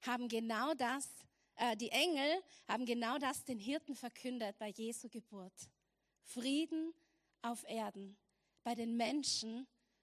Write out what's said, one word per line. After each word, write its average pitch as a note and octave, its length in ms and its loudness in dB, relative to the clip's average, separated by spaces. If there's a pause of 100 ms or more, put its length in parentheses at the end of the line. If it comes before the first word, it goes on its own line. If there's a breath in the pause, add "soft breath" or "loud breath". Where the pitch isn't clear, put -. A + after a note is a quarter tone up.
haben B3 260 0
genau A3+ 460 2
das, C4 340 0 (480)
äh, A#3 200 4
die A3 140 -4
Engel D4+ 520 4 (260 loud breath)
haben A#3 160 2
genau A#3+ 340 2
das - 260 0
den B3 140 -2
Hirten C#4 360 -2
verkündet A#3 640 -4
bei G#3+ 100 -4
Jesu A3+ 400 -4
Geburt. G3 640 -12 (520)
Frieden D#4+ 680 0 (480 soft breath)
auf A#3 260 -4
Erden, G3+ 500 -6 (460)
bei A#3 120 0
den A#3 220 0
Menschen, A#3+ 680 2 (360)